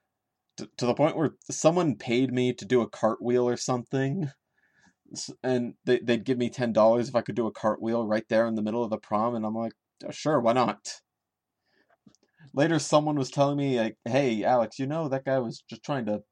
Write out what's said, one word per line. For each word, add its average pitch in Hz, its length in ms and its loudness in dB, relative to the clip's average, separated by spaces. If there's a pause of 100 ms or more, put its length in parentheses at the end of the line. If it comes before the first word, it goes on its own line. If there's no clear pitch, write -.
(580)
t-, - 100 -12 (100)
to 123 80 -4
the 120 80 2
point 147 240 2
where 151 180 0 (140)
someone 160 460 2
paid 127 380 0
me 123 200 2
to - 120 -12
do 123 160 4
a 104 80 -2
cartwheel 120 580 0
or 120 100 0
something, 135 760 -2 (840)
s-, - 180 -12 (120)
and 123 320 -2 (100)
they, 123 140 4
they'd 113 260 -2
give 127 120 0
me 120 120 0
ten 120 240 -4
dollars 113 360 4
if 131 60 -2
I 113 60 2
could 110 140 -6
do 113 120 -2
a 104 40 -4
cartwheel 113 560 -2
right 107 220 -2
there 117 180 2
in 113 80 -2
the 107 60 -2
middle 110 220 -2
of 110 60 -6
the 107 80 -4
prom, 113 380 -2
and 110 100 -4
I'm 110 100 -4
like, 113 180 -6 (320)
"Uh, - 60 -10
sure, 147 280 0
why 117 140 2
not?" - 480 -2 (1500)
Later, 156 260 2
someone 151 380 2
was 135 140 -2
telling 143 260 2
me, 135 220 0
like, 110 260 -2
"Hey, 117 380 0
Alex, 117 360 2
you 135 80 -4
know 156 220 -4
that 135 160 -4
guy 135 140 0
was 117 300 -6
just 117 140 -16
trying 135 220 -4
to 104 160 -2 (100)